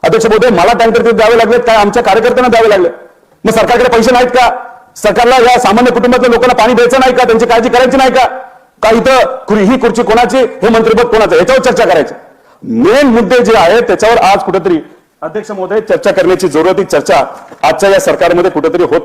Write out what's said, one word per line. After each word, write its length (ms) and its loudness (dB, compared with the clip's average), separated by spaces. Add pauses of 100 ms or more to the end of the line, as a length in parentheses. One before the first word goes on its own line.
अध्यक्ष 240 -2
महोदय, 220 2
मला 240 0
टँकर 260 0
तिथे 140 0
द्यावे 260 2
लागले, 200 0
काय 180 0
आमच्या 260 0
कार्यकर्त्यांना 460 0
द्यावे 220 2
लागले? 180 0 (560)
मग 80 -2
सरकारकडे 440 0
पैसे 140 0
नाहीत 180 2
का? 220 0 (460)
सरकारला 400 0
या 220 2
सामान्य 320 2
कुटुंबातल्या 400 0
लोकांना 240 2
पाणी 200 2
द्यायचं 260 2
नाही 140 2
का? 100 2
त्यांची 220 0
काळजी 220 0
करायची 280 2
नाही 140 2
का? 160 2 (560)
का 80 2
इथं 460 0 (120)
खुर-, 120 0
ही 200 0
खुर्ची 220 -2
कोणाची, 340 0
हे 320 -2
मंत्रिपद 380 0
कोणाचं, 300 0
याच्यावर 260 2
चर्चा 220 0
करायची? 300 0 (480)
मेन 440 0
मुद्दे 380 2
जे 120 0
आहेत 260 2
त्याच्यावर 340 0
आज 220 2
कुठेतरी, 400 -2 (440)
अध्यक्ष 280 -10
महोदय, 300 -6
चर्चा 300 -2
करण्याची 380 0
जरूरत. 300 0
ही 60 -2
चर्चा 400 0 (380)
आजच्या 280 0
या 100 2
सरकारमध्ये 500 0
कुठेतरी 320 -2
होत 220 0